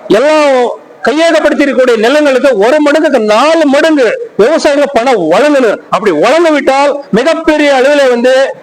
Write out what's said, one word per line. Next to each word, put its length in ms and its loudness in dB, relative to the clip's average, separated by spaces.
எல்லா 220 0
கையகப்படுத்தி 580 0
இருக்கக்கூடிய 400 0
நிலங்களுக்கு 440 0
ஒரு 200 2
மடங்குக்கு 340 0
நாலு 400 0
மடங்கு 340 0
விவசாயிகள் 540 0
பணம் 260 0
வழங்கணும். 480 0
அப்படி 160 -2
வழங்க 300 2
விட்டால் 380 0
மிகப்பெரிய 640 0
அளவில் 360 2
வந்து 180 0